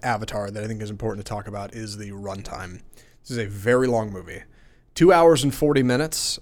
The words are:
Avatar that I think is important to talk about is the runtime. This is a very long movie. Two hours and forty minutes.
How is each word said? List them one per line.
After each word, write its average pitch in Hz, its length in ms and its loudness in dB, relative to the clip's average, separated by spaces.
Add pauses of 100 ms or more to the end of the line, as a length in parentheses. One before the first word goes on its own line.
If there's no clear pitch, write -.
Avatar 104 480 -4
that 104 100 -10
I 107 60 -6
think 110 140 -8
is 104 80 -8
important 104 360 -6
to - 40 -12
talk 104 180 -8
about 101 260 -10
is 107 240 -12
the 104 140 -12
runtime. 98 680 -12 (400)
This - 100 -16
is 120 60 -6
a 113 80 -2
very 104 420 2
long 110 240 0
movie. 85 320 -14 (520)
Two 180 180 8
hours 165 320 8
and 135 100 0
forty 147 260 2
minutes. 131 600 0